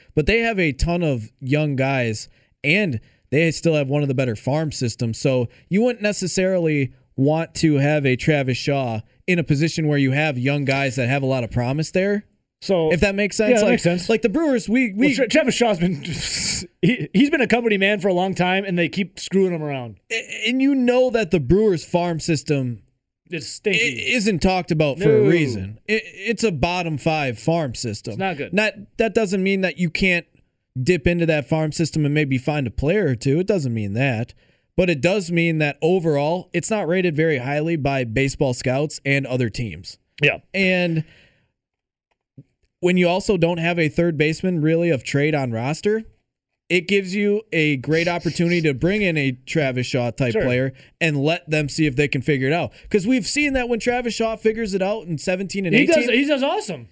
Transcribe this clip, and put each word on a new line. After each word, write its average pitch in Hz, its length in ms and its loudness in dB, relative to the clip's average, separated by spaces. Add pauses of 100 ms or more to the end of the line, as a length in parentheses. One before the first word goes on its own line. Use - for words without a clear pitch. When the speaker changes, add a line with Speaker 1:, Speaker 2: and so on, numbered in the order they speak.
(160)
Speaker 1:
But 151 100 0
they 214 140 2
have 226 180 0
a 165 140 2
ton 170 320 -2
of 123 280 -2 (100)
young 143 340 0
guys, 127 540 -2 (340)
and 156 380 0 (280)
they 160 220 2
still 165 240 0
have 143 140 0
one 147 140 0
of 139 40 0
the 135 60 -2
better 123 240 -2
farm 147 340 -2
systems. 117 480 -4
So 127 300 0 (200)
you 196 120 2
wouldn't 240 200 0
necessarily 180 920 0 (240)
want 156 380 0
to 156 200 4
have 143 300 2
a 127 100 4
Travis 135 420 0
Shaw 127 440 -2 (260)
in 180 100 2
a 165 60 0
position 156 440 0
where 147 100 2
you 135 140 2
have 147 260 0
young 139 260 0
guys 135 320 0
that 123 140 0
have 139 140 0
a 131 40 -2
lot 131 160 0
of 113 80 -8
promise 135 400 -2
there. 202 340 -2 (360)
Speaker 2:
So 165 320 2
Speaker 1:
If 160 80 0
that 196 140 2
makes 202 200 -2
sense. 214 140 2
Speaker 2:
Yeah, 247 80 6
that 208 60 4
Speaker 1:
Like, 226 100 4
Speaker 2:
makes 226 100 0
sense. 175 260 0
Speaker 1:
like 220 120 2
the 233 80 4
Brewers, 269 400 0
we, 233 240 0
we 233 140 2
Speaker 2:
Well, 269 80 2
Tra-, 254 120 2
Travis 269 280 2
Shaw's 214 240 2
been, 180 220 0
<laughs> - 800 -6
he, 180 320 0
he's 277 160 6
been 311 120 0
a 214 60 2
company 226 300 2
man 202 220 2
for 175 80 0
a 190 60 4
long 185 200 0
time, 185 300 0
and 185 160 -2
they 170 80 2
keep - 320 -6
screwing 185 340 0
him 160 80 -4
around. 131 360 -8 (120)
Speaker 1:
A-, - 380 -8
and 262 140 0
you 277 120 4
know 254 360 2
that 220 220 -2
the 175 100 4
Brewers 180 420 2
farm 170 380 -2
system 135 600 -2 (480)
Speaker 2:
It's 165 180 -10
stinky. 208 320 -2
Speaker 1:
i-, 233 360 -2
isn't 202 240 0
talked 185 320 0
about 151 260 0
for 185 160 4
a - 100 6
Speaker 2:
No. 143 60 4
Speaker 1:
reason. 113 480 0 (100)
It, 214 180 0
it's 196 400 -4
a 208 80 0
bottom 170 440 -2
five 139 400 -2
farm 160 380 -2
system. 110 380 -8
Speaker 2:
It's 113 60 -8
not 185 180 -4
good. 131 160 -8
Speaker 1:
Not, 208 200 2 (240)
that 226 160 0
doesn't 202 300 0
mean 196 180 2
that 180 160 -2
you 175 120 0
can't 175 360 0 (560)
dip 156 240 2
into 175 200 2
that 156 240 0
farm 156 240 0
system 156 320 0
and 143 80 0
maybe 143 240 0
find 147 280 -2
a 107 60 -4
player 175 360 0
or 127 80 0
two. 139 240 0
It 190 80 -2
doesn't 147 260 0
mean 104 200 -4
that. 120 400 -2 (440)
But 180 120 4
it 151 120 -2
does 175 300 0
mean 165 280 2
that 147 240 0
overall, 165 680 0
it's 170 180 -4
not 208 160 -2
rated 180 280 0
very 156 240 2
highly 151 360 -2
by 135 300 -2
baseball 131 500 0
scouts 127 500 -4
and 139 220 0
other 123 220 0
teams. 95 500 -10 (240)
Speaker 2:
Yeah. 131 160 2 (140)
Speaker 1:
And 180 500 0 (1800)
when 180 180 2
you 180 100 6
also 190 300 0
don't 170 220 0
have 170 200 -2
a 160 80 2
third 170 300 0
baseman 160 440 0
really 165 280 2
of 135 140 0
trade 147 320 0
on 135 160 -2
roster, 160 520 -2 (680)
it 180 180 2
gives 190 260 0
you 208 300 0 (100)
a 151 240 2
great 160 300 0
opportunity 175 540 0
to 156 120 2
bring 185 300 0
in 175 120 0
a 135 180 0 (120)
Travis 131 400 -2
Shaw 120 240 -2
type 120 240 -2
Speaker 2:
Sure. 214 80 0
Speaker 1:
player 127 320 0 (260)
and 147 240 0
let 160 260 -2
them 151 200 0
see 160 160 0
if 135 100 0
they 147 120 2
can 143 160 -4
figure 131 240 0
it 143 60 0
out. 160 180 -2 (180)
'Cause 190 160 2
we've 247 220 2
seen 294 260 0
that 247 160 0
when 233 100 0
Travis 240 360 -2
Shaw 226 220 -2
figures 220 360 -2
it 190 80 -2
out 202 240 -2
in 165 140 -4
seventeen 190 480 -4
and 160 80 2
Speaker 2:
He 262 80 6
Speaker 1:
eighteen, 311 240 4
Speaker 2:
does, - 20 -2
he 254 160 2
does 285 180 0
awesome. 214 480 -4